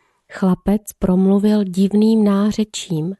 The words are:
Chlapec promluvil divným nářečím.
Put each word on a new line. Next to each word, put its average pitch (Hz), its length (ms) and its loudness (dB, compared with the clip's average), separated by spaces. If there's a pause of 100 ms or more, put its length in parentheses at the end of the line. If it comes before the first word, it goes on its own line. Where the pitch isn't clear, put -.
(320)
Chlapec 196 500 -2 (180)
promluvil 196 640 2
divným 208 600 2
nářečím. 202 960 -2